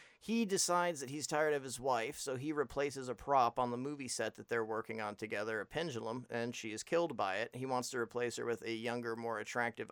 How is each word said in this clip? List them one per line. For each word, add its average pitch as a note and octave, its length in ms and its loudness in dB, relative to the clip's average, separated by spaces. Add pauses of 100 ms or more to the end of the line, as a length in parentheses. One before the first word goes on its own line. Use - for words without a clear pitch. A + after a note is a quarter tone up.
(200)
He A3+ 260 2
decides F3 540 2
that C3 100 -6
he's C#3+ 160 -6
tired D3+ 300 4
of C#3 80 0
his A#2+ 160 -6
wife, B2 400 2
so C3 160 -2
he C#3 160 -4
replaces C#3 580 0
a A#2+ 60 -2
prop B2 420 4
on B2 140 2
the A#2+ 60 -2
movie C#3 300 -6
set A2+ 280 -2
that A2+ 120 -14
they're A#2 160 2
working A2 380 -4
on G#2 140 -4
together, G#2+ 440 -2
a G2 60 -2
pendulum, B2 640 -4
and A#2 260 -2
she A2 160 -6
is A2 120 -6
killed E3 340 2
by G2 200 2
it. A#2 160 0
He B2+ 120 -6
wants B2+ 240 0
to C3 80 -4
replace A#2+ 380 0
her A#2+ 100 -2
with A#2 180 0
a A2+ 100 -2
younger, A#2 420 -2
more A#2 240 -2
attractive A#2 520 -2